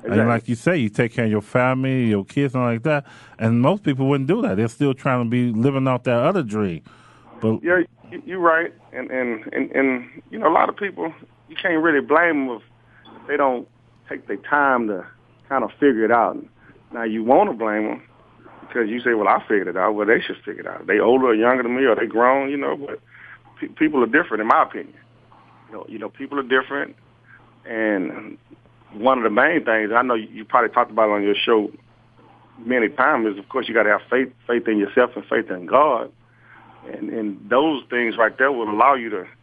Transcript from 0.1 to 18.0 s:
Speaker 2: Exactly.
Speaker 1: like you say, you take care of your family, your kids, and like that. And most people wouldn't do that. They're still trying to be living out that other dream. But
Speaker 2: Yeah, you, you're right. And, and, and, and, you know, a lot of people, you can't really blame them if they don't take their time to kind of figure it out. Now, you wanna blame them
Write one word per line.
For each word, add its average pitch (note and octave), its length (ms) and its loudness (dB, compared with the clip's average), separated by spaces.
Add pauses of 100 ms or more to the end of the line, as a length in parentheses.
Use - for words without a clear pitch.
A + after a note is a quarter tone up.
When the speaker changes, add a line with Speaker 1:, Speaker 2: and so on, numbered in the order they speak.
Speaker 2:
Exactly. A2 200 4
Speaker 1:
like A#2 160 -2
you B2 60 -2
say, F3 220 0
you A2+ 120 0
take A#2 240 -2
care A#2+ 120 0
of G#2+ 60 2
your G#2 100 2
family, C3 680 0
your G2+ 180 2
kids, C#3 300 -2
and B2+ 80 0
like A#2 200 -2
that. D3 220 0 (320)
And A2+ 240 2
most F3 220 2
people C3+ 240 0
wouldn't C3+ 200 0
do G#3+ 140 0
that. G3+ 160 -2
They're A2+ 100 0
still C#3 280 0
trying B2+ 300 0
to A2+ 40 -4
be B2 220 0
living C3 360 0
out B2+ 180 -2
that A#2+ 180 2
other F3+ 180 2
dream. A2+ 400 -4 (580)
But A2 240 -2
Speaker 2:
Yeah, F3 200 2 (280)
you, F3+ 140 -14
you're F#3 140 -8
right. E3+ 340 2 (200)
And, B2+ 180 -10
and, B2 420 -4
and, C3+ 180 -4
and, C3 380 0 (220)
you G#3+ 80 -10
know, A#3+ 80 0
a E4 60 4
lot - 160 2
of G3+ 60 -10
people, F3 380 -8 (360)
you D#3 60 -20
can't E3 280 0
really D3 180 2
blame D3 460 0
them A#2 100 -8
if - 720 -20
they C#3+ 100 -4
don't B2+ 300 0 (420)
take C#3 180 -12
their G2+ 100 -6
time C3+ 500 0
to F#2+ 180 -6 (420)
kind C3 160 -2
of G2+ 100 -6
figure B2 300 2
it A2 80 2
out. A2+ 260 2 (540)
Now, A#2 120 -8
you A2 200 -4
wanna D3+ 300 4
blame G#2+ 340 -2
them B2 140 -8 (680)